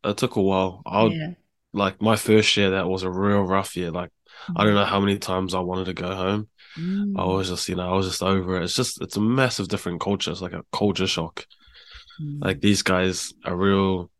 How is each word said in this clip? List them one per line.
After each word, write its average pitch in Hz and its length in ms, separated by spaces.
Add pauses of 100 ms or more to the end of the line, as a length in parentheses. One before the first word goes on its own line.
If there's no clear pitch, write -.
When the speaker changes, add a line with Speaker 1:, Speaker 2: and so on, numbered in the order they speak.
Speaker 1:
It 104 140
took - 180
a 104 60
while. 95 440
I 107 180
would 113 100
Speaker 2:
Yeah. 165 200 (400)
Speaker 1:
like, 98 280
my 110 140
first 107 400
year, 101 160
that 95 160
was 92 160
a 92 60
real 101 340
rough 98 320
year. 87 160
Like, 87 200 (440)
I 98 80
don't 104 100
Speaker 2:
Mm. - 20
Speaker 1:
know 101 100
how 98 140
many 101 180
times 92 380
I 92 40
wanted 92 260
to 92 80
go 90 220
home. 98 340 (280)
Speaker 2:
Mm. 196 400
Speaker 1:
I 92 80
was 92 240
just, 90 200
you 90 60
know, 90 160
I 95 40
was 95 120
just 92 160
over 92 340
it. 87 60
It's 87 120
just, - 260
it's - 160
a 104 40
massive 117 460
different 90 340
culture. 98 300
It's 85 100
like 90 120
a 85 180
culture 95 360
shock. - 400 (760)
Speaker 2:
Mm. 147 220
Speaker 1:
Like, 92 180
these 101 220
guys 92 500 (120)
are 90 100
real 95 640